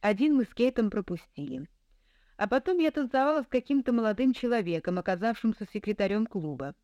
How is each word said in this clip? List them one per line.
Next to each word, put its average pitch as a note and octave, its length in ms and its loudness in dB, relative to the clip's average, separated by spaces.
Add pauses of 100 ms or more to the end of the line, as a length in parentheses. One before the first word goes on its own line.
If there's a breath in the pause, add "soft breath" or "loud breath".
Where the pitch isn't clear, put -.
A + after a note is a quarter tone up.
Один G#3+ 360 2
мы B3 80 4
с - 100 -16
Кейтом A#3+ 340 2
пропустили. D#3+ 800 -8 (680)
А G#3 100 -2
потом C4+ 320 0
я D#4+ 140 2
танцевала C#4+ 500 0
с A#3 60 -10
каким-то B3+ 440 0
молодым A#3 420 2
человеком, F3+ 680 0
оказавшимся G#3 720 -2
секретарем G#3 540 -2
клуба. C#3+ 580 -6